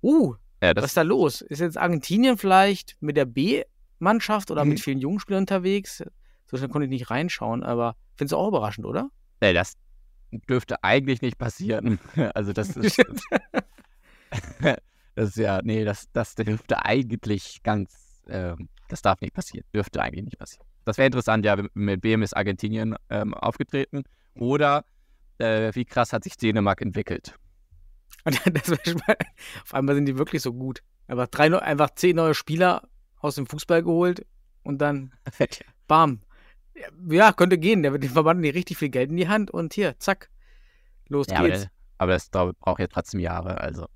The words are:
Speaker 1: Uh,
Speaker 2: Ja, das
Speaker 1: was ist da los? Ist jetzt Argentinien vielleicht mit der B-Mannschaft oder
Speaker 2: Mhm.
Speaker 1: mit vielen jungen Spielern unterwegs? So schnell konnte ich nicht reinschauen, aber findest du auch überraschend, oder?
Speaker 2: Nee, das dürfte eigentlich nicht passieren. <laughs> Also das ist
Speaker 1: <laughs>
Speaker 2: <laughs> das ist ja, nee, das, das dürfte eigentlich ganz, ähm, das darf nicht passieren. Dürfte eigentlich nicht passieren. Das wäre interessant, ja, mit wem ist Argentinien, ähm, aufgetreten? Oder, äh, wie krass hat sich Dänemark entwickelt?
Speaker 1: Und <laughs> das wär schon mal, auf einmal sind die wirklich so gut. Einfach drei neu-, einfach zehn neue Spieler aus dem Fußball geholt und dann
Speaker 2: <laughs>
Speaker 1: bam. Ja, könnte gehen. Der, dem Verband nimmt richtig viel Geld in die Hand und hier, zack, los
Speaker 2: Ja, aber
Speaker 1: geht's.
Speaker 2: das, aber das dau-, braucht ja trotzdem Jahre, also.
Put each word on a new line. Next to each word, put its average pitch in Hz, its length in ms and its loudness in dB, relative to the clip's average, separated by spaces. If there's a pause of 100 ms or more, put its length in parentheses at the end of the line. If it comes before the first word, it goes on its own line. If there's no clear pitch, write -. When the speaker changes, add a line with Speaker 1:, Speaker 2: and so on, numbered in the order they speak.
Speaker 1:
Uh, 240 340 4 (280)
Speaker 2:
Ja, 87 100 6
das 101 100 2
Speaker 1:
was 139 80 -2
ist - 60 0
da 170 60 4
los? 165 380 2
Ist 143 180 -12
jetzt 165 180 -2
Argentinien 196 600 2
vielleicht 190 640 2
mit 151 160 0
der 143 80 4
B-Mannschaft 196 1300 -2
oder 151 120 0
Speaker 2:
Mhm. 147 60 4
Speaker 1:
mit 151 100 0
vielen 135 200 -4
jungen 160 200 -4
Spielern 196 240 -2
unterwegs? 190 580 -2 (440)
So - 100 -10
schnell 131 140 -4
konnte 147 160 -2
ich 131 40 -4
nicht 127 220 -6
reinschauen, 120 500 -4
aber 117 360 -2 (180)
findest 143 160 -4
du 156 60 0
auch 180 100 0
überraschend, 107 400 -2
oder? 190 220 -4 (320)
Speaker 2:
Nee, 98 120 6
das 87 200 0 (760)
dürfte 123 340 -2
eigentlich 131 400 2
nicht 123 160 -4
passieren. 117 600 -2 (160)
<laughs> 147 200 0
Also 104 180 -4
das 107 240 -4
ist 208 200 0
Speaker 1:
<laughs> 254 80 8 (1300)
Speaker 2:
<laughs> - 480 -2 (360)
das 110 140 0
ist 95 80 -10
ja, 104 240 0
nee, 110 220 -2
das, 101 300 -4
das 113 220 -4
dürfte 107 500 -2
eigentlich 110 760 -2
ganz, - 680 -4
ähm, 90 400 -8 (180)
das - 140 -12
darf 98 200 2
nicht - 120 -10
passieren. - 400 -10
Dürfte - 280 -4
eigentlich 76 240 -6
nicht - 140 -14
passieren. - 260 -20 (200)
Das 110 120 -4
wäre 135 100 6
interessant, 113 380 2
ja, 104 120 4 (160)
mit 101 300 -2
wem 110 180 4
ist 101 140 -2
Argentinien, 107 600 -2 (140)
ähm, 104 240 -4
aufgetreten? - 680 -4 (320)
Oder, 143 500 2 (540)
äh, 110 360 0
wie 123 80 -2
krass - 300 -2
hat 110 100 -4
sich - 140 -14
Dänemark 104 440 2
entwickelt? - 540 -6 (880)
Speaker 1:
Und 143 220 0
<laughs> 185 120 4
das 143 120 -4
wär 160 160 0
schon 170 200 -2
mal, 220 120 2 (460)
auf - 100 -20
einmal 139 220 0
sind 143 100 2
die 135 120 -2
wirklich 139 240 -2
so 123 120 -6
gut. 127 300 -10 (240)
Einfach 123 200 -4
drei 151 220 4
neu-, 180 100 2
einfach 147 360 0
zehn 180 200 4
neue 160 180 2
Spieler 170 540 0 (300)
aus 147 180 -4
dem 139 100 -6
Fußball 165 380 0
geholt 175 420 0 (380)
und 139 160 -6
dann 143 340 -2 (340)
Speaker 2:
<laughs> - 400 -16
Speaker 1:
bam. 151 340 6 (880)
Ja, 196 240 8
könnte 180 240 4
gehen. 180 260 4
Der, 143 140 2
dem 135 140 -2
Verband 160 280 4
nimmt 151 160 0
richtig 175 220 -4
viel 147 120 -2
Geld 127 200 -2
in 165 80 -4
die 175 100 0
Hand 208 240 0
und 165 220 -6
hier, 190 260 -2
zack, - 300 -4 (800)
los 139 200 0
Speaker 2:
Ja, 95 100 0
aber - 100 4
Speaker 1:
geht's. 95 140 -2
Speaker 2:
das, 95 60 -10 (280)
aber 92 160 2
das - 180 -4
dau-, 90 260 0
braucht - 220 -2
ja 90 80 -2
trotzdem - 320 -6
Jahre, 87 400 -6
also. 82 360 -8